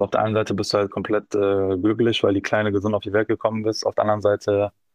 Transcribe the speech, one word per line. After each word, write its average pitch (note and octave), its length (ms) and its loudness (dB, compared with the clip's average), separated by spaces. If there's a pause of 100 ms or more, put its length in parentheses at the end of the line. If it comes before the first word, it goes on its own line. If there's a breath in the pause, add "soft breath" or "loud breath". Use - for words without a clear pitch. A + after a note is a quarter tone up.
auf G2+ 100 0
der A2+ 120 0
einen G#2+ 140 0
Seite G#2 180 0
bist G2+ 180 -4
du G#2+ 60 4
halt G2+ 140 0
komplett, G2+ 420 -4
äh, G2 420 2
glücklich, A2 460 0
weil G2+ 100 4
die G2 80 0
Kleine G#2+ 300 0
gesund G2+ 240 0
auf G2+ 80 -2
die G2 100 -8
Welt G#2+ 140 2
gekommen A2 400 -2
ist. A2 180 -2
Auf G#2+ 120 -2
der - 60 2
anderen G#2+ 180 0
Seite G2+ 500 0 (240)